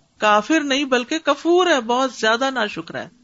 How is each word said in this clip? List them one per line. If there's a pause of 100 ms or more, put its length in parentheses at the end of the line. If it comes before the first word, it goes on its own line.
(180)
کافر
نہیں
بلکہ
کفور
ہے،
بہت
زیادہ
ناشکر
ہے۔ (160)